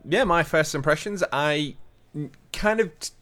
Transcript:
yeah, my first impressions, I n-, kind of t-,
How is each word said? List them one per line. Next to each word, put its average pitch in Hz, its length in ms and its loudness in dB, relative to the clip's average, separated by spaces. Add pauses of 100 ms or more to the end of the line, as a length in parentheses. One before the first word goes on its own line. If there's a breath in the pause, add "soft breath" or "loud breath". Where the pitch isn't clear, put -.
yeah, 190 160 2
my 170 200 4
first 156 300 2
impressions, 156 500 0 (100)
I 147 420 0 (400)
n-, 147 160 -8 (220)
kind 214 260 0
of 196 200 -2
t-, - 100 -10 (120)